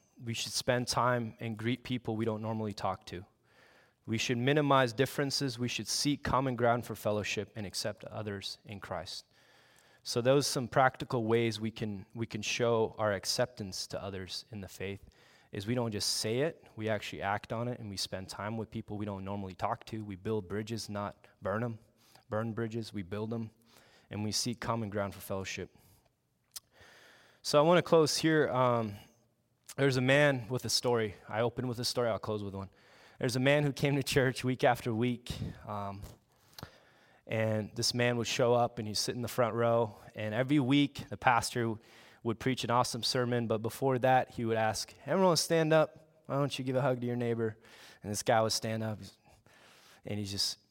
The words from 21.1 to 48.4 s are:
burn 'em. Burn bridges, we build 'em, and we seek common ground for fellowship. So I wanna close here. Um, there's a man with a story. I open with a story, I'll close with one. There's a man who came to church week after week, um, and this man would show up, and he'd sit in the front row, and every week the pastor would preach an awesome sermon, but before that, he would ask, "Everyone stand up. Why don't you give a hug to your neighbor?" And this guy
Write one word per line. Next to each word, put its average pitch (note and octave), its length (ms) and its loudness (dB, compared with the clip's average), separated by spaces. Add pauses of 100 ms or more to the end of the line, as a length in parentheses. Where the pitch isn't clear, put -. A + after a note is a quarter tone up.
burn G2+ 220 0
'em. A#2 160 -6 (500)
Burn A2 220 -2
bridges, A2+ 420 -4
we G#2 80 -6
build G#2 320 -6
'em, A2+ 160 -6 (640)
and G#2 140 -4
we G#2 80 -2
seek A#2+ 260 -2
common A#2 300 -2
ground G2 240 -2
for G2+ 80 -14
fellowship. F#2+ 480 -6 (1700)
So - 160 2
I D3 40 8
wanna E3 200 8
close D#3+ 360 6
here. D#3 320 4
Um, A#2 460 2 (800)
there's C3+ 180 4
a C3 60 2
man C3+ 480 4
with B2 160 -4
a A2 40 -4
story. A2+ 460 2 (140)
I G#2 100 -4
open A#2+ 300 0
with A#2 100 -6
a A#2+ 60 -4
story, A#2+ 240 0
I'll G2 100 0
close G#2+ 240 -4
with G2 120 -8
one. F#2+ 140 -10 (500)
There's B2 180 0
a - 20 0
man C#3+ 240 6
who C#3+ 80 2
came C#3+ 240 0
to C3+ 80 0
church C3 400 2
week B2+ 220 0
after A#2+ 280 4
week, A#2 400 -2 (320)
um, G2+ 360 -8 (1200)
and A2 480 -2
this A#2 200 -2
man A#2+ 240 2
would A#2 100 -2
show A#2+ 260 4
up, A#2+ 260 2
and G#2+ 80 -4
he'd G#2 100 -4
sit - 180 -2
in B2 60 -6
the A2+ 80 -6
front A2+ 260 0
row, A#2 400 2 (180)
and G#2+ 220 -4
every C3+ 240 2
week C#3 500 2
the G#2+ 60 -8
pastor A#2 600 2 (460)
would A2+ 160 -2
preach B2+ 280 0
an A2+ 40 -6
awesome A#2+ 320 2
sermon, A#2+ 460 0
but A2 120 2
before B2+ 380 0
that, B2+ 340 4
he B2 120 -6
would A2+ 140 2
ask, A2 360 0 (120)
"Everyone F3 320 4
stand D#3+ 340 2
up. D#3 340 4 (200)
Why C3+ 100 -4
don't C#3 240 0
you C3 60 -4
give C3 100 -2
a B2 60 4
hug C3 180 2
to A#2+ 80 -4
your A#2+ 80 -2
neighbor?" A#2 420 0 (440)
And G2 100 -6
this G#2 120 -4
guy A2+ 180 6